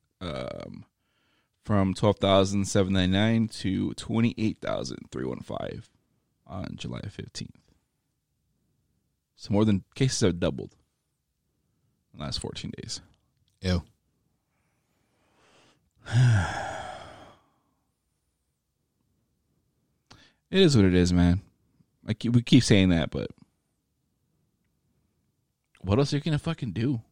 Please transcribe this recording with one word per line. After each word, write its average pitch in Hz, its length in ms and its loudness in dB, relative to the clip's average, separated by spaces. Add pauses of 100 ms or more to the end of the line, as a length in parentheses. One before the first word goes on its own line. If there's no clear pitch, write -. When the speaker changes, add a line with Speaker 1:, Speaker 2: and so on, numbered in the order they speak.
(200)
Speaker 1:
um, 64 640 -12 (800)
from 95 300 0
twelve 104 240 0
thousand 98 480 2
seven 95 260 0
ninety-nine 101 560 0
to 95 460 -4
twenty-eight 110 680 -2
thousand 53 380 -8 (140)
three 64 120 -8
one 64 160 -8
five - 480 -10 (580)
on - 300 -12
July - 320 -10
fifteenth. - 480 -14 (1800)
So - 160 -10
more 101 120 4
than, 104 200 2 (100)
cases 131 260 -2
have 87 200 0
doubled 67 340 -6 (1400)
in - 60 -20
the 78 60 -10
last - 160 -8
fourteen - 360 -10
days. - 240 -12 (640)
Speaker 2:
Ew. 90 200 0 (2250)
Speaker 1:
<sighs> - 60 -8 (4000)
It 185 100 2
is 156 160 8
what 101 80 8
it 90 100 6
is, 90 180 6
man. 87 280 6 (680)
I 107 80 -4
keep, 117 180 -2
we 120 100 4
keep 127 200 6
saying 95 280 4
that, 82 200 0
but - 180 -6 (2500)
what 98 180 0
else 139 140 0
are 147 40 -2
you 139 60 -4
gonna 151 160 -2
fucking 147 340 -6
do? 117 280 -4 (120)